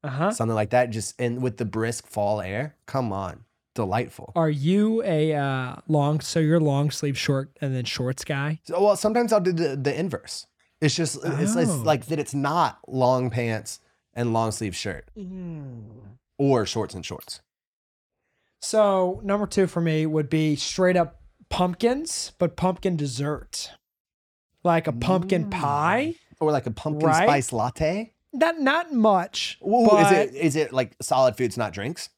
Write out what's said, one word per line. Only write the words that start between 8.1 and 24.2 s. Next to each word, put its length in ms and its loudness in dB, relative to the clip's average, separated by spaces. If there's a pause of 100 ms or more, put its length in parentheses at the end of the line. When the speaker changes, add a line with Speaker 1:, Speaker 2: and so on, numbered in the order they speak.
Speaker 1:
guy? 380 -4
Speaker 2:
So, 180 -4
well, 160 6
sometimes 360 2
I'll 80 6
do 120 2
the, 220 0
the 240 -2
inverse. 480 -6 (340)
It's 140 2
just, 300 -2
it's, 320 0
it's 160 2
Speaker 1:
Oh. 120 -2
Speaker 2:
like 220 2
that 140 -2
it's 120 -6
not 540 0
long 440 2
pants 500 -4 (340)
and 180 -2
long 200 0
sleeve 240 -6
shirt 420 -10
Speaker 1:
Mm. 640 -12 (560)
Speaker 2:
or 260 4
shorts 300 -6
and 100 -12
shorts. 360 -14 (1200)
Speaker 1:
So 640 2
number 240 0
two 180 2
for 140 -4
me 260 2
would 240 0
be 240 2
straight 420 2
up 240 0 (280)
pumpkins, 920 -2
but 180 0
pumpkin 400 -2
dessert. 760 -6 (880)